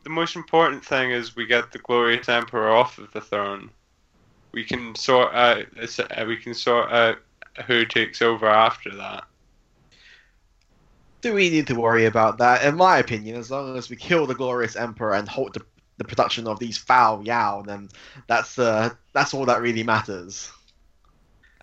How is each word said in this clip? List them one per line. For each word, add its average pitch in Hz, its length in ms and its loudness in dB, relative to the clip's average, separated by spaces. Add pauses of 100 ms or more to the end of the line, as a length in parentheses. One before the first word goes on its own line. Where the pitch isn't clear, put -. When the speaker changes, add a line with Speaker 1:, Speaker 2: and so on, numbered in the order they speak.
Speaker 1:
the 147 60 -14
most 165 260 -4
important 156 480 0
thing 131 260 -2
is 117 240 -6
we 117 120 -8
get 117 260 0
the - 60 -14
glorious 120 500 0
Emperor 117 420 0
off 120 280 2
of 101 140 -20
the 107 100 -10
throne. 101 480 -8 (840)
We 117 100 -10
can 120 320 -10
sort 123 400 2
out, 120 300 4 (140)
uh, 117 480 -8
we 113 100 -6
can 120 160 -12
sort 120 400 0
out 117 240 4 (500)
who 117 200 2
takes 110 340 -2
over 113 260 2
after 110 500 4
that. - 280 -14 (2000)
Speaker 2:
Do 240 100 -2
we 196 160 4
need 156 200 2
to 120 120 0
worry 113 240 4
about 110 340 4
that? 123 260 4
In 147 120 2
my 180 220 6
opinion, 113 380 -4
as 120 140 -12
long 135 280 -8
as 117 100 -12
we 123 80 -14
kill 165 300 0
the 127 80 -2
glorious 123 420 -4
Emperor 110 380 -4
and 101 140 -2
halt 113 260 -6
the, - 100 -12 (320)
the 110 80 -8
production 117 420 -2
of 107 120 -6
these 117 180 -8
foul 110 480 4
Yao, 107 380 -2
then 101 260 -14 (380)
that's, 117 320 -2
uh, 113 320 2 (220)
that's 135 200 -2
all 135 140 -6
that 120 140 2
really 117 240 -2
matters. 101 680 -6 (1120)